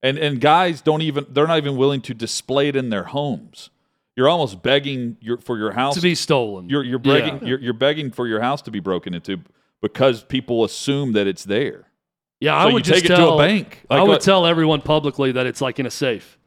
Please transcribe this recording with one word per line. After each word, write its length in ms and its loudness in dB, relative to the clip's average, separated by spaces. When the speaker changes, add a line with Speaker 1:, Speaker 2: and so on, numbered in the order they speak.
Speaker 1:
And, 160 -2
and 220 -2
guys 400 2
don't 220 0
even, 260 -4
they're 180 2
not 120 2
even 180 -4
willing 260 2
to 120 -10
display 540 -2
it 60 -4
in 160 -4
their 140 -4
homes. 680 -8
You're 120 4
almost 340 0
begging 580 -2
your, 180 -6
for 180 -6
your 160 -4
house 220 -2
Speaker 2:
To 60 -4
be 160 2
stolen. 520 -2
Speaker 1:
You're, 140 -2
you're 200 -4
Speaker 2:
Yeah. 180 4
Speaker 1:
begging, 260 -6
you're, 140 -2
you're 140 -6
begging 360 -2
for 160 -6
your 140 -2
house 220 -4
to 100 -16
be 80 -6
broken 340 -4
into 240 -8
because 440 0
people 400 -2
assume 480 -4
that 160 2
it's 160 -6
there. 420 -4
Speaker 2:
Yeah, 200 2
Speaker 1:
So 80 4
Speaker 2:
I 40 4
would 140 0
Speaker 1:
you 60 4
Speaker 2:
just 120 4
Speaker 1:
take 0 -
it 40 4
to 140 6
a 40 6
Speaker 2:
tell, 120 4
Speaker 1:
bank. 500 0
Like, 120 4
Speaker 2:
I 20 6
would 60 6
Speaker 1:
what 120 4
Speaker 2:
tell 260 4
everyone 340 2
publicly 520 0
that 140 -2
it's, 140 -6
like, 180 -4
in 80 -2
a 40 -8
safe 460 -6